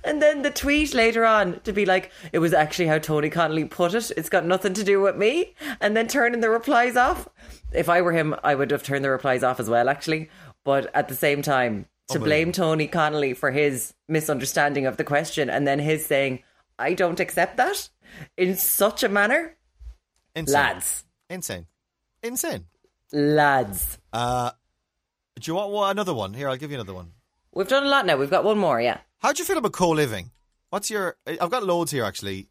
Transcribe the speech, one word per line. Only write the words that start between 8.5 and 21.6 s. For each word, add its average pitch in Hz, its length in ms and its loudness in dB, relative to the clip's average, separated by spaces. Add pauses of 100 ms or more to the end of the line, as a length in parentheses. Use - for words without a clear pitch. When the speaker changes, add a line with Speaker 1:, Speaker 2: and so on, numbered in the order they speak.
Speaker 1:
would 127 160 0
have 143 120 -2
turned 139 220 -4
the 135 60 0
replies 127 320 0
off 127 180 0
as 107 80 -4
well, 117 200 4
actually. 156 420 -4 (340)
But 139 300 0
at 139 140 0
the 135 60 -10
same 143 280 0
time, 123 440 0 (220)
to - 60 -6
Speaker 2:
Unbelievable. 151 120 -2
Speaker 1:
blame 160 260 2
Tony 160 360 0
Connolly 151 460 0
for 139 160 -2
his 139 420 0 (160)
misunderstanding 147 800 0
of 131 100 -2
the 151 80 -4
question 147 460 -2
and 143 160 0
then 139 120 0
his 151 260 -2
saying, 135 380 -2 (360)
"I 143 140 -2
don't 180 280 0
accept - 360 -2
that," 349 320 -2 (480)
in 185 200 0
such - 460 0
a 233 60 0
manner. 233 480 0 (800)
Speaker 2:
Insane. 147 200 -2
Speaker 1:
Lads. 113 500 0 (260)
Speaker 2:
Insane. 104 360 -10 (560)